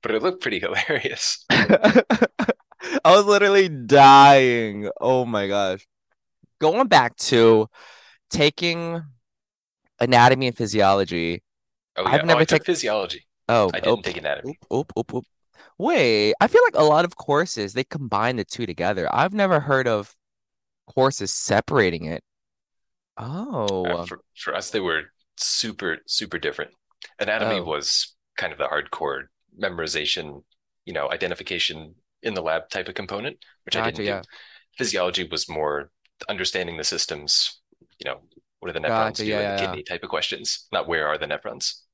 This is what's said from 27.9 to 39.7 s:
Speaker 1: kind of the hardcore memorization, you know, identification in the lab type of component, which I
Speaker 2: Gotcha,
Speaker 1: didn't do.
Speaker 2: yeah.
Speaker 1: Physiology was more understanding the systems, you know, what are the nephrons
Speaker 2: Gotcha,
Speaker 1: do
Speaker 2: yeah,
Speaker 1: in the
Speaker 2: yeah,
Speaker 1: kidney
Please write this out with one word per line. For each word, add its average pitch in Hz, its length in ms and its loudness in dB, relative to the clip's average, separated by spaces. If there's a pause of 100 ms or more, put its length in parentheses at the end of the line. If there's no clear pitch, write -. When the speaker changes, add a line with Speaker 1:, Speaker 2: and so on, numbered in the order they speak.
Speaker 1:
kind 87 160 -6
of - 60 -20
the 76 80 -2
hardcore 73 560 -6 (360)
memorization, 80 840 -8 (420)
you - 80 -14
know, 76 180 -4
identification 85 840 -8 (280)
in 110 100 -6
the 92 80 -6
lab 80 280 -4
type 92 180 -8
of 95 80 -14
component, 101 420 -12 (280)
which - 100 -6
I 107 60 -4
Speaker 2:
Gotcha, - 0 -
Speaker 1:
didn't 110 220 -6
do. 101 160 -6
Speaker 2:
yeah. - 60 -20 (520)
Speaker 1:
Physiology 95 520 -4
was 78 200 -8
more 73 420 -6 (380)
understanding 92 480 -6
the 78 60 -10
systems, - 760 -6 (380)
you - 60 -14
know, - 160 -10 (380)
what 90 100 -12
are 82 100 -10
the - 80 -
nephrons 110 340 -2
Speaker 2:
Gotcha, 107 40 -6
Speaker 1:
do 107 60 -4
Speaker 2:
yeah, 104 80 -4
Speaker 1:
in 104 80 -4
the 101 60 -6
Speaker 2:
yeah, - 20 -4
Speaker 1:
kidney 95 280 -6